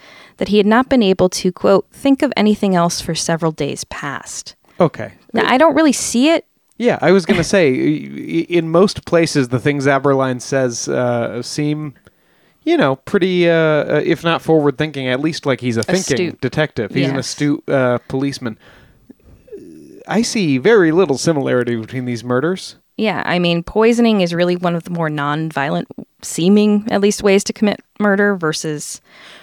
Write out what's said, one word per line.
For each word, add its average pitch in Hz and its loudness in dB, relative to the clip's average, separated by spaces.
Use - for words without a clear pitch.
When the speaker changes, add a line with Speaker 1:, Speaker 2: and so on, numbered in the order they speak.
Speaker 1:
that 190 -4
he 202 2
had 202 4
not 220 4
been 254 4
able 190 2
to, - -2
quote, 196 2
think 277 0
of 285 0
anything 202 2
else 175 0
for 165 -6
several 160 -2
days 143 -6
past." - -12
Speaker 2:
Okay. 120 0
Speaker 1:
Now, - 0
I 247 2
don't 311 4
really 302 4
see 247 0
it. - 0
Speaker 2:
Yeah, 220 0
I 156 4
was 190 4
gonna 180 0
say, 180 2
<laughs> 127 2
i-, - 0
i-, 143 -4
in 165 0
most 170 2
places, 151 0
the 123 -2
things 143 0
Aberline 135 2
says, 127 -4
uh, 120 -2
seem, 151 -6
you 330 2
know, 143 2
pretty, 180 0
uh, 165 4
uh, 156 2
if - 0
not 165 -2
forward-thinking, 147 0
at 127 0
least - -4
like 131 -2
he's 123 -2
a 113 0
thinking 180 -2
Speaker 1:
Astute. 165 -4
Speaker 2:
detective. 127 -4
He's 180 0
an 135 -2
Speaker 1:
Yes. 127 -6
Speaker 2:
astute, - -4
uh, 127 0
policeman. 135 -6
I 202 -2
see 170 0
very 180 4
little 156 2
similarity 127 0
between 123 -8
these 120 -6
murders. 135 -2
Speaker 1:
Yeah, 202 -2
I 180 -2
mean, 170 0
poisoning 226 2
is 170 0
really 175 0
one 175 -2
of 170 -4
the 180 -12
more 165 -2
non-violent 151 -4
seeming, 208 2
at 202 2
least, 202 0
ways 202 4
to - -8
commit - -2
murder 202 2
versus 156 -6